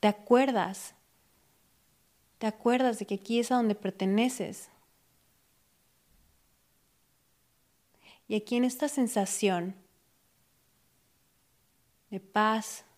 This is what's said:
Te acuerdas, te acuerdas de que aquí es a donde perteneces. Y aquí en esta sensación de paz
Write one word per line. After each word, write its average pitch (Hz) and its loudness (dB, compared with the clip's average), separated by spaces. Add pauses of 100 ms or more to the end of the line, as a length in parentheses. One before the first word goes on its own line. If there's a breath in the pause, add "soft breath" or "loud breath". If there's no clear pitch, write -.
Te 208 4
acuerdas, 214 0 (1500)
te 220 -4
acuerdas 240 0
de 202 -8
que 202 -6
aquí 226 -2
es 240 -2
a 254 2
donde 226 2
perteneces. 196 -2 (3500 soft breath)
Y 214 -2
aquí 214 -2
en 247 4
esta 254 -2
sensación 196 0 (2250)
de 196 -8
paz 214 -2 (140)